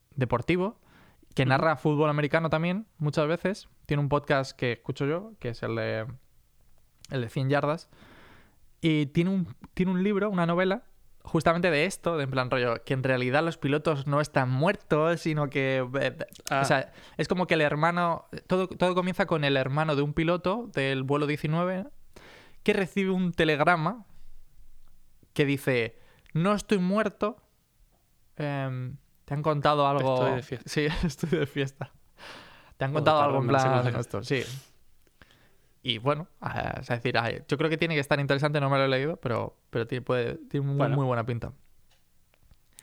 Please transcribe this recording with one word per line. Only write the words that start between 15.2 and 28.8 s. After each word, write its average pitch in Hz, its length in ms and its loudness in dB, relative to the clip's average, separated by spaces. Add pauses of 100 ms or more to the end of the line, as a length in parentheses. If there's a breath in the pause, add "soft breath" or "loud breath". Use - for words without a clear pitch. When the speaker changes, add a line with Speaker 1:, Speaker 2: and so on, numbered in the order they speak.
Speaker 1:
sino 151 280 0
que, 131 380 0 (140)
eh, 127 160 -2 (320)
Speaker 2:
Ah. 139 120 2
Speaker 1:
o 139 40 2
sea, 135 260 0 (240 loud breath)
es 156 140 -2
como 180 180 0
que - 60 0
el 160 80 4
hermano... 160 640 0 (200)
Todo, 185 220 0
todo 180 260 0
comienza 180 320 0
con 151 200 0
el 139 100 2
hermano 139 400 0
de 139 60 2
un 147 120 0
piloto 180 600 0
del 135 300 0
vuelo 143 220 0
diecinueve, 170 600 -2 (800 loud breath)
que 208 100 2
recibe 196 380 0
un 185 200 0
telegrama 165 720 2 (1300)
que 147 140 2
dice, 135 520 0 (360 soft breath)
"No 175 220 2
estoy 202 240 0
muerto, 202 580 -2 (1000)
em, 135 640 -6 (260)